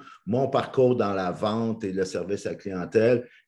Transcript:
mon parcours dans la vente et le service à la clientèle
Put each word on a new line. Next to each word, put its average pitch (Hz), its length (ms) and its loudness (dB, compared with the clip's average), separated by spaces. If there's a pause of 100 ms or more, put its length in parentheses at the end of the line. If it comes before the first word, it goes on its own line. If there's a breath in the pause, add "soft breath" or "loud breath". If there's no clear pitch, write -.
(260 loud breath)
mon 127 220 0
parcours 127 480 2
dans 101 180 0
la 92 180 -2
vente 110 520 -2
et 95 80 -4
le 95 140 0
service 95 400 -4
à 95 60 -4
la 85 40 -8
clientèle 110 720 0 (200 loud breath)